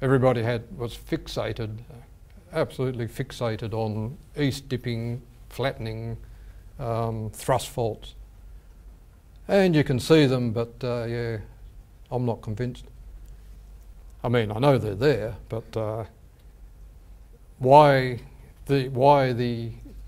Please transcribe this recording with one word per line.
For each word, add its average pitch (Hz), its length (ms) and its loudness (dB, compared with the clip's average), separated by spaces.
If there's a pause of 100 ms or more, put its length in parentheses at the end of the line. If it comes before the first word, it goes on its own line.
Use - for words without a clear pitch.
Everybody 127 400 4
had, 117 220 -2 (120)
was 120 200 -8
fixated, 113 840 -6 (720)
absolutely 131 560 -4
fixated 113 680 -6
on 110 440 -4 (180)
east 139 320 -2
dipping, 120 540 -6 (280)
flattening, 113 680 -6 (600)
um, 113 520 -4
thrust - 360 -2
faults. - 480 -6 (1300)
And 190 280 4
you 147 80 6
can 127 160 0
see 156 260 6
them, 123 260 2
but, 117 220 -4 (100)
uh, 120 240 -4
yeah, 117 300 -4 (720)
I'm 123 160 -2
not 117 160 -2
convinced. 123 440 -6 (1400)
I 120 60 -2
mean, 117 220 2
I 107 80 -4
know 139 180 4
they're 104 180 -2
there, 117 400 0 (140)
but, - 280 -8
uh, 110 280 -6 (1500)
why 131 600 8 (440)
the, 139 240 2
why 135 440 4
the, 117 400 -4 (340)